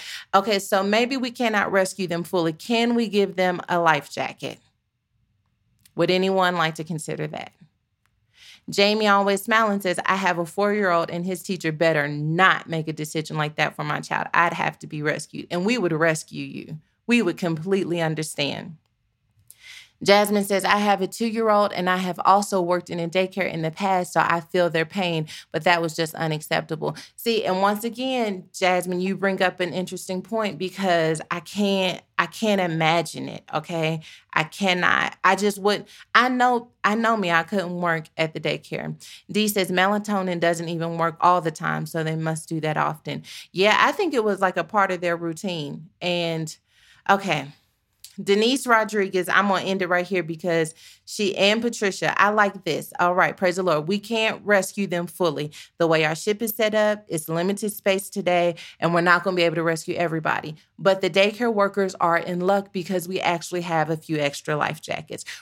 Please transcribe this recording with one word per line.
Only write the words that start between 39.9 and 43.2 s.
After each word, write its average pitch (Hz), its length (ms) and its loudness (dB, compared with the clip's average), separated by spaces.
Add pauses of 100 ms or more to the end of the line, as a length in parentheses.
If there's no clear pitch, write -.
doesn't 170 280 2
even 170 300 -4
work 165 240 -2
all 180 200 6
the 165 100 -2
time, 156 340 -4
so 160 180 -4
they 160 120 -4
must 160 340 -4
do 160 120 -4
that 156 140 -2
often." 151 460 -4 (300)